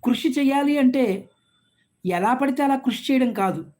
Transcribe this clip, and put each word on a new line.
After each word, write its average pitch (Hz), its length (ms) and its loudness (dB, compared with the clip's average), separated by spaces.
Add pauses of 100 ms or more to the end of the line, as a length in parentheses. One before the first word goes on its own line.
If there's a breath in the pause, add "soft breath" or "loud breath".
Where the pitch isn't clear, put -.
కృషి 262 260 0
చేయాలి 285 480 2
అంటే 254 520 0 (760)
ఎలా 208 280 0
పడితే 269 300 -2
అలా 277 120 2
కృషి 262 380 -4
చేయడం 247 200 2
కాదు. 185 460 -4